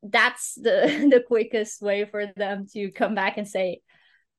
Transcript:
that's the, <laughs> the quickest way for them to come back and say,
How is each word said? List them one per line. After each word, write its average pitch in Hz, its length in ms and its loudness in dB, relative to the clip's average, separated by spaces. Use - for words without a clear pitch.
that's 226 520 0
the, 294 540 2
<laughs> - 40 8
the 247 120 6
quickest 220 560 -2
way 202 260 -2
for 208 280 -6
them 196 380 -6
to 202 180 -8
come 208 240 -2
back 196 240 -2
and 208 80 -6
say, 190 340 -4